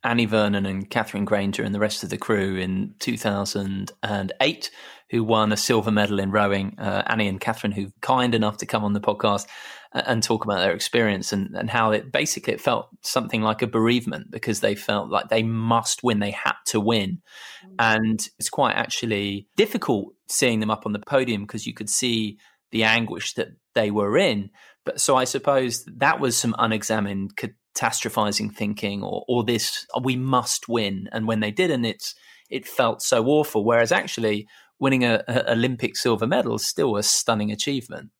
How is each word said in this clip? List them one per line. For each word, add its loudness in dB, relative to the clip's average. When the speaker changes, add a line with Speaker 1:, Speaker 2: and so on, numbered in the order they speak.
Speaker 1:
Annie 4
Vernon 2
and -6
Catherine -2
Granger 0
and -2
the -2
rest -2
of -8
the -6
crew 0
in -4
two -4
thousand -4
and -4
eight, -2
who 2
won 4
a 2
silver 2
medal 2
in -2
rowing. 2
Uh, -2
Annie 0
and -2
Catherine, -2
who -4
were -10
kind 2
enough 0
to -6
come -2
on 0
the 0
podcast 0
a-, -2
and 2
talk 0
about 0
their 2
experience 0
and, -2
and -4
how 4
it -2
basically, -2
it -2
felt 0
something -2
like 0
a 0
bereavement 2
because -4
they 4
felt -2
like -2
they 2
must 0
win, 2
they 0
had -8
to 0
win. 0
Speaker 2:
Mm. -20
Speaker 1:
And 2
it's -4
quite 2
actually -4
difficult 0
seeing 2
them 0
up -4
on -4
the -4
podium 0
'cause -10
you -10
could -8
see -2
the 2
anguish 0
that -2
they 2
were 2
in. 2
But -6
so 4
I 4
suppose 0
that 2
was 0
some 0
unexamined 0
catastrophizing -4
thinking -4
or, -6
or 2
this, -2
"We 0
must 0
win." -2
And -4
when 0
they 0
didn't, 0
it's, -6
it -8
felt 0
so 4
awful. 2
Whereas 4
actually 0
winning 4
a, 4
a 2
Olympic 0
silver 2
medal 0
is -4
still 0
a -2
stunning 0
achievement. -6